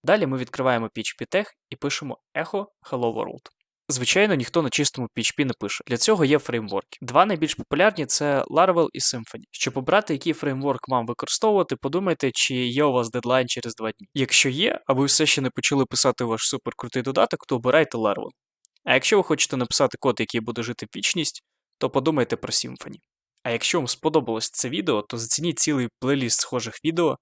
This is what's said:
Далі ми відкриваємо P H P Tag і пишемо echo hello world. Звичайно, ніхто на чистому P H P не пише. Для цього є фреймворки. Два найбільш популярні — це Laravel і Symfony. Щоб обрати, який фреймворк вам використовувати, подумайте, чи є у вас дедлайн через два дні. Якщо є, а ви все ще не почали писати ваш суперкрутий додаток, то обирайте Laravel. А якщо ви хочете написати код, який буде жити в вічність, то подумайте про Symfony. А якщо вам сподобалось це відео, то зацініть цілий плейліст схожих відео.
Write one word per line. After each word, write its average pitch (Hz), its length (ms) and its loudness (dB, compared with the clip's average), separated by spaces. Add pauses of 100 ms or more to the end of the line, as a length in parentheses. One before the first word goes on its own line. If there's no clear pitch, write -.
Далі 202 220 4
ми 131 120 -2
відкриваємо 123 480 0
P 110 120 -10
H - 220 -8
P - 140 -8
Tag 208 100 2 (260)
і 135 60 -12
пишемо - 420 -6 (160)
echo 180 300 -4 (260)
hello 120 240 0
world. - 340 -8 (400)
Звичайно, 185 460 2
ніхто 143 280 0
на 131 80 0
чистому 139 460 0
P 120 40 -4
H - 180 -2
P 147 60 2
не 127 80 -2
пише. - 340 -6
Для 120 100 -2
цього 185 280 4
є 143 140 4
фреймворки. 107 640 -6
Два 143 240 4
найбільш 160 280 -2
популярні — 165 520 0
це 143 440 0
Laravel 170 420 4
і - 60 -12
Symfony. - 520 -4
Щоб - 280 -4
обрати, 175 340 0
який 151 200 -2
фреймворк 139 560 -4
вам 123 180 0
використовувати, 180 680 0
подумайте, 160 580 -2
чи - 200 0
є 123 300 0
у 143 80 4
вас 120 180 2
дедлайн 123 380 0
через 120 260 -6
два 110 180 -6
дні. - 220 -18
Якщо 135 340 2
є, 151 380 0
а 139 60 0
ви 135 120 4
все 147 220 4
ще - 140 2
не 131 100 -2
почали - 360 0
писати 127 380 2
ваш 113 240 0
суперкрутий 123 540 -4
додаток, 147 440 0
то 131 100 0
обирайте 127 420 2
Laravel. 104 320 -2 (540)
А - 100 2
якщо 135 220 4
ви 190 60 4
хочете - 340 -2
написати 127 440 0
код, 123 200 0
який 113 200 -2
буде 113 220 -6
жити 113 240 -8
в - 100 -18
вічність, - 460 -2 (360)
то 135 120 -2
подумайте 135 460 0
про - 140 -10
Symfony. - 460 -4 (460)
А 120 80 -4
якщо 117 280 0
вам 131 100 -2
сподобалось 117 640 0
це - 180 -2
відео, 147 340 0
то - 160 -8
зацініть 143 400 0
цілий 131 300 2 (120)
плейліст 131 400 0
схожих 117 340 -4 (100)
відео. 160 380 0